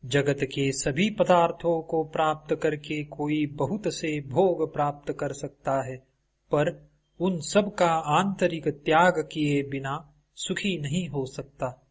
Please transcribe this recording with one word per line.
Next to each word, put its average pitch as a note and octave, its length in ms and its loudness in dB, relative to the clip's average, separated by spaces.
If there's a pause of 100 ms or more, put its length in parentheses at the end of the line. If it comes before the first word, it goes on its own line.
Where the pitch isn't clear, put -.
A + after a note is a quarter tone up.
जगत C#3 380 2
के C#3 280 0
सभी D3+ 380 0
पदार्थों E3+ 720 2
को D#3+ 220 -2
प्राप्त D#3 520 0
करके D3+ 480 -2
कोई D3+ 420 -2
बहुत D#3 420 -4
से D3+ 340 -4
भोग D#3 520 0
प्राप्त D3 460 -2
कर D3 140 -4
सकता C3+ 540 -4
है, B2+ 100 -10 (540)
पर D3+ 380 0 (300)
उन F3 220 0
सब G3+ 340 2
का F3 160 4
आंतरिक D#3+ 760 2
त्याग D#3 640 4
किए D3 320 0
बिना C#3 600 -8 (120)
सुखी F#3 420 -4
नहीं D3+ 300 -2
हो C3+ 180 -4
सकता। - 640 -10